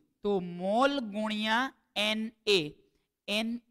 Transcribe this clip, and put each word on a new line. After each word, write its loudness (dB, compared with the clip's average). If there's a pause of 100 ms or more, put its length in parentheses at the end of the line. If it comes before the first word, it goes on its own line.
(240)
તો 2
મોલ 0
ગુણ્યા -2 (220)
એન -2 (160)
એ. 4 (560)
એન -2